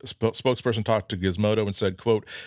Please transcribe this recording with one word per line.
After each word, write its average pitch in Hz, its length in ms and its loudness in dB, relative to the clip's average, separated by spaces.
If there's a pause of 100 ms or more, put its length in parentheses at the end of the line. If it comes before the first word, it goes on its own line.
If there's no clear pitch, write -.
sp-, - 320 -2
spokesperson 117 500 0
talked 110 260 0
to 98 80 -6
Gizmodo 104 480 2
and 101 100 -4
said, 95 220 0
quote, 110 280 0 (220)